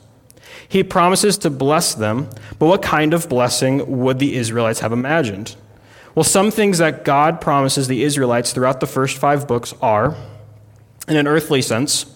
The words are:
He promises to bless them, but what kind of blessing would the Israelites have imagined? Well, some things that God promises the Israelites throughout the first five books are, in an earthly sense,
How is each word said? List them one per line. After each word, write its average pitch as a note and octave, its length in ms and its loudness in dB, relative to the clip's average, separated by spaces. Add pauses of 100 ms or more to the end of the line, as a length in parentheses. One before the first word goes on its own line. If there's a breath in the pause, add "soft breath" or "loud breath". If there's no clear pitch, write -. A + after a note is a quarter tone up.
(680 loud breath)
He F#3+ 160 2
promises F#3 560 2
to E3 120 -2
bless C#3+ 420 0
them, A2 360 -2 (280 loud breath)
but D3 80 2
what G3 160 4
kind D#3 320 0
of E3+ 160 0
blessing B2+ 720 0
would C3 160 0
the C#3 180 -2
Israelites A2+ 440 -2
have A2+ 120 -2
imagined? B2 640 -2 (600 loud breath)
Well, D#3+ 80 4
some G3 260 2
things G#3 300 2
that D#3+ 260 0
God D3+ 360 2
promises C#3 460 0
the B2 140 0
Israelites B2+ 520 0
throughout C3 260 0
the - 80 -4
first C3+ 320 -2
five C#3+ 280 2
books A#2+ 260 -4 (100)
are, A2 320 2 (920 loud breath)
in D#3 80 0
an D3 120 2
earthly D3+ 340 2
sense, A#2+ 440 -2 (100)